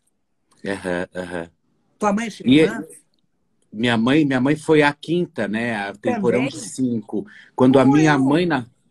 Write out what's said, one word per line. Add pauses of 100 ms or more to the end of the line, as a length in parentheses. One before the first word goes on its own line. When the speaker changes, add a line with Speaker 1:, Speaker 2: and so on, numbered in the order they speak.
(640)
Speaker 1:
Aham,
aham. (460)
Speaker 2:
Tua
mãe
chegou
Speaker 1:
E
Speaker 2:
antes? (720)
Speaker 1:
minha
mãe,
minha
mãe
foi
a
quinta,
né?
A
temporão
Speaker 2:
Também?
Speaker 1:
de
cinco. (300)
Quando
a
Speaker 2:
Como
Speaker 1:
minha
Speaker 2:
eu?
Speaker 1:
mãe
na-, (240)